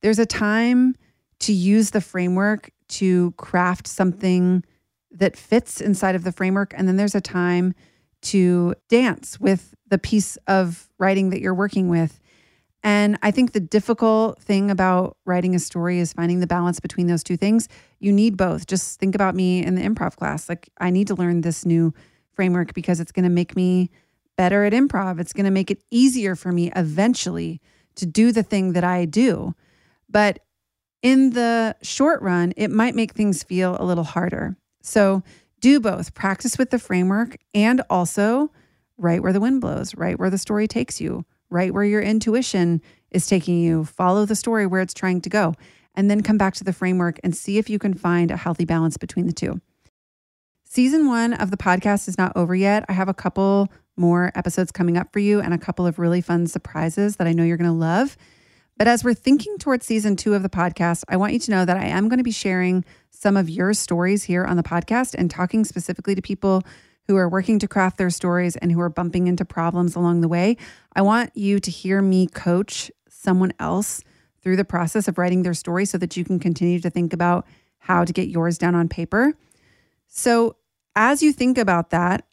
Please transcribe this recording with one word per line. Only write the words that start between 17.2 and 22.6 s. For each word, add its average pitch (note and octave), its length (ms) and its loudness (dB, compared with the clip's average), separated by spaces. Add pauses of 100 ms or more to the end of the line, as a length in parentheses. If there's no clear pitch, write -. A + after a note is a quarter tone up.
two F3+ 120 -4
things. G#3+ 320 0 (320)
You G3+ 120 0
need G3+ 260 2
both. F3 300 -2
Just - 320 -6
think F#3+ 160 -2
about G3 180 0
me F3+ 320 0
in F#3 80 -2
the F#3 80 0
improv G3+ 360 -4
class. D3 300 -8
Like, E3+ 300 -10
I F3+ 140 -2
need G3 160 2
to G3+ 80 -2
learn F3 260 0
this E3 240 -4
new E3 300 2 (380)
framework F3 420 -2